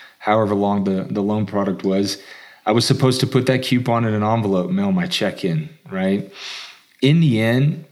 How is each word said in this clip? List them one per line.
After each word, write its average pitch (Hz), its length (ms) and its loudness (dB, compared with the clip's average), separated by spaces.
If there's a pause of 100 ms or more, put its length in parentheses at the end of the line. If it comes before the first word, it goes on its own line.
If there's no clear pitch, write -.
(200)
however 107 340 2
long 101 300 0
the, 95 260 -2
the 101 120 -4
loan 107 240 -2
product 98 380 -4
was. 98 380 -2 (440)
I - 80 2
was 117 120 2
supposed 127 360 2
to 131 60 2
put 123 180 0
that 127 180 0
coupon 120 400 0
in 110 100 0
an 107 100 0
envelope, 101 460 0
mail 98 220 0
my 90 160 0
check 95 380 -4
in, 78 240 -2 (200)
right? 98 400 -2 (720)
In 151 200 4
the 120 200 4
end, 127 500 2